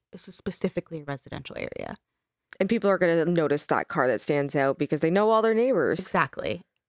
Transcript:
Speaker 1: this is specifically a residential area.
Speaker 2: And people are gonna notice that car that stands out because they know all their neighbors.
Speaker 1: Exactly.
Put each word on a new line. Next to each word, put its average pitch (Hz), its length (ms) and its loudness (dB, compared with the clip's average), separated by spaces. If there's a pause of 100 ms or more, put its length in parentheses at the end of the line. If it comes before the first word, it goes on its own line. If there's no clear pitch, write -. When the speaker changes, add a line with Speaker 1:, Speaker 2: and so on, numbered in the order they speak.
(120)
Speaker 1:
this - 160 -18
is 185 60 -14
specifically - 640 -6
a 147 40 -14
residential - 520 -12
area. - 420 -10 (640)
Speaker 2:
And 196 80 0
people 202 200 0
are 190 100 4
gonna 170 260 4
notice 156 420 0
that 120 220 0
car 135 200 0
that 110 120 2
stands 143 340 0
out 139 240 2
because 147 220 -2
they 165 100 2
know 208 200 4
all 220 120 4
their 220 120 4
neighbors. 202 440 2
Speaker 1:
Exactly. 175 640 -2 (260)